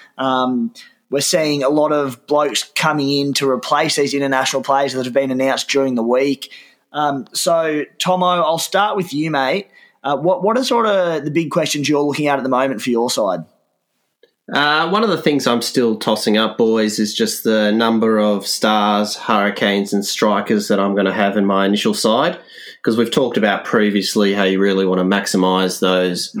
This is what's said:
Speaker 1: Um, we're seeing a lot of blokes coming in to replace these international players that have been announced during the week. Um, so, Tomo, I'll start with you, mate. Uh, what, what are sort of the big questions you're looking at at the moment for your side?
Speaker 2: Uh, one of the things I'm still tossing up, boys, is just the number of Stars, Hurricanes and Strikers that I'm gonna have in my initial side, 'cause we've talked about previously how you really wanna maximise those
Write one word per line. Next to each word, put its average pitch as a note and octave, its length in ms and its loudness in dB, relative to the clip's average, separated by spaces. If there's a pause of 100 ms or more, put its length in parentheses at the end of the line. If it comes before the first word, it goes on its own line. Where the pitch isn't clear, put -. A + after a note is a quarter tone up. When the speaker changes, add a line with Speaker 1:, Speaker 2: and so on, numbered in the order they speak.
(160)
Speaker 1:
Um, B2+ 560 0 (380)
we're C#3+ 100 0
seeing D3 440 0
a C3 40 2
lot D3+ 220 2
of C#3+ 380 -2
blokes D3 340 0 (140)
coming D3+ 340 0
in C#3+ 240 0
to C#3 160 0
replace D3 460 0
these C#3+ 180 0
international C3+ 480 0
players C3+ 300 0
that B2+ 120 -4
have B2 100 -4
been C3+ 180 0
announced C3 360 -2
during C3+ 280 0
the A2+ 80 0
week. C3 480 0 (400)
Um, C#3+ 400 -2
so, D#3+ 520 0 (140)
Tomo, F3+ 280 0
I'll E3 320 0
start G#3 380 0
with F3+ 160 -4
you, D#3 200 -4
mate. C#3+ 340 -2 (380)
Uh, C#3+ 120 -2
what, F3+ 280 0
what A3 120 2
are C4 60 0
sort A#3+ 240 0
of F3 380 0
the D3 80 -6
big D#3 180 -2
questions D3 380 -2
you're C#3+ 120 2
looking D3 280 0
at C#3 100 2
at B2 60 -6
the C3 40 -4
moment C3 320 0
for B2+ 100 -4
your A#2+ 200 0
side? F#2+ 300 -2 (1120)
Speaker 2:
Uh, D3+ 360 2
one G3+ 140 0
of A3+ 60 2
the F3 120 -2
things C#3+ 240 0
I'm A#2+ 180 0
still A#2 340 0
tossing G#2+ 400 0
up, A2 200 0
boys, A2 440 0
is G#2 120 -2
just - 300 -2
the G#2+ 300 2
number A2 460 2
of G#2 280 0
Stars, G#2 720 0
Hurricanes G2+ 760 0
and G2+ 140 -2
Strikers G#2 640 0
that G2+ 100 2
I'm G2+ 160 0
gonna G2 180 0
have G2+ 240 0
in G2+ 80 2
my G2 220 2
initial G#2 280 0
side, C3+ 440 0 (460)
'cause A2+ 120 2
we've A2+ 140 0
talked B2 260 0
about G#2 280 0
previously G2+ 680 0
how G2+ 100 0
you F#2+ 160 2
really F#2+ 260 2
wanna F#2 180 2
maximise F#2 760 0
those F#2 500 0 (100)